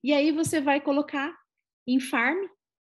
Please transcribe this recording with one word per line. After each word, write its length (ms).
E 100
aí 200
você 280
vai 200
colocar 540
em 140
farm, 460